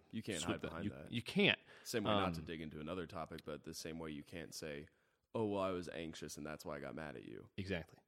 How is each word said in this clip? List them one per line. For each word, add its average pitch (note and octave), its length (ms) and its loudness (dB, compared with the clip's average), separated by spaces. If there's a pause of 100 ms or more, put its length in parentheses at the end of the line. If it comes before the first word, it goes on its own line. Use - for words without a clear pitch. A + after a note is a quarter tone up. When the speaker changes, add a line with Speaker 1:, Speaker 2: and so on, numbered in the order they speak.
(100)
Speaker 1:
You A2 120 -4
can't F#2+ 180 -2
Speaker 2:
sweep E2 160 0
Speaker 1:
hide - 60 -6
Speaker 2:
that." - 60 -2
Speaker 1:
behind E2 160 -4
Speaker 2:
You, G2+ 60 0
Speaker 1:
that. C2+ 200 -8
Speaker 2:
you A#2 120 2
can't. F3+ 360 8 (260)
Speaker 1:
Same A2 200 2
way, A#2 60 6
not F#2+ 240 6
to D#2+ 60 -2
Speaker 2:
Um, D#2 60 -6
Speaker 1:
dig E2 140 -4
into D#2 180 -6
another E2 280 -2
topic, D#2+ 400 -6
but D2 180 -6
the D#2+ 80 -6
same D#2+ 260 -6
way D#2+ 120 -4
you D2 120 -6
can't D#2 320 -8
say, D2 320 -6 (480)
"Oh, A2+ 120 4
well, G2+ 160 2
I F#2+ 80 4
was F2+ 180 0
anxious D#2+ 480 -6
and D2 80 -6
that's D2+ 220 -6
why D2+ 100 -4
I C#2 40 -6
got C2+ 140 -6
mad D2+ 220 -6
at G1+ 80 -10
you." G1+ 320 -10
Speaker 2:
Exactly. F#2 520 -2